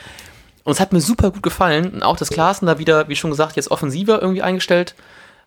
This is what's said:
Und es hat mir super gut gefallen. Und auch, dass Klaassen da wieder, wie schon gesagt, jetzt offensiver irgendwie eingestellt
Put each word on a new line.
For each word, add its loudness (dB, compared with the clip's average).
Und -2
es -2
hat 2
mir 6
super 2
gut -12
gefallen. 0
Und -8
auch, 2
dass -4
Klaassen 0
da 2
wieder, 2
wie -6
schon -4
gesagt, -2
jetzt -4
offensiver 0
irgendwie 0
eingestellt 0